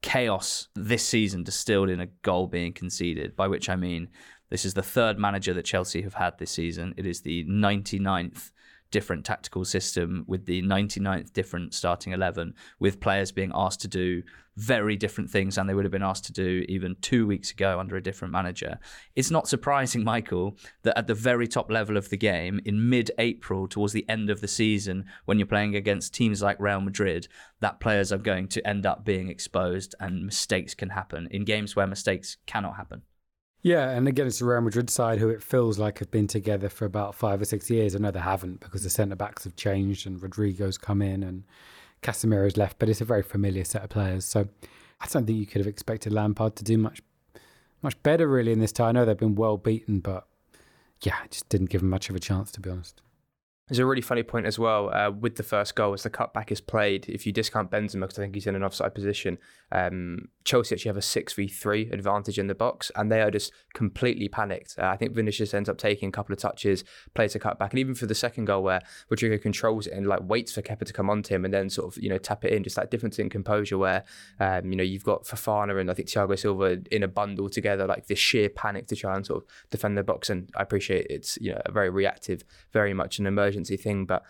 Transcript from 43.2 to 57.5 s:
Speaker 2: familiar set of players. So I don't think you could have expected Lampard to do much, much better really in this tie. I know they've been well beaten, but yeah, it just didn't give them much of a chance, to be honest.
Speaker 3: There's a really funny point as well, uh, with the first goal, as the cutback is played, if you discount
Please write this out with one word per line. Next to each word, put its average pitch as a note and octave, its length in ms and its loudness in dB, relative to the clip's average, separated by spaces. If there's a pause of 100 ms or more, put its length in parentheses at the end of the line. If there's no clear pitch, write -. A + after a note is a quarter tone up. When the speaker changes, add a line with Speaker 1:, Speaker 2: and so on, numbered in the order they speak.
Speaker 2:
familiar G2 400 0
set G2 220 -4
of G2+ 60 -12
players. F#2+ 340 0
So G#2 240 2 (520)
I - 60 -10
don't C3 180 0
think A2 140 2
you G#2 80 -2
could - 140 0
have G2 80 0
expected G#2+ 440 -4
Lampard G#2+ 440 2
to G#2 80 -12
do A2+ 120 4
much, A2 240 2 (800)
much - 220 -4
better D#3+ 240 6
really B2 240 4
in A2 80 4
this A2 140 4
tie. A2+ 160 4
I A#2 40 6
know B2 120 6
they've G#2+ 120 4
been G#2+ 200 4
well A2 200 4
beaten, A2 440 0
but F#2 260 -6 (760)
yeah, - 220 0
it - 60 -20
just - 180 -10
didn't F#2 220 2
give F#2 100 0
them F#2+ 100 2
much F#2+ 200 -2
of F#2+ 60 -6
a - 20 -6
chance, G2 340 -2
to - 80 -12
be F#2 100 -8
honest. F2+ 300 -12 (680)
Speaker 3:
There's A#2+ 100 0
a B2+ 80 6
really C3 160 2
funny A#2+ 220 0
point A2+ 220 -2
as G#2+ 120 -2
well, A2 340 2
uh, G#2 200 2
with A2+ 240 -2
the G#2+ 80 -4
first G2+ 320 0
goal, G2+ 180 4
as G2 80 -8
the A2 80 -4
cutback - 400 -4
is G2+ 100 -2
played, G#2 480 2
if - 160 -6
you G#2 80 0
discount G#2+ 380 -2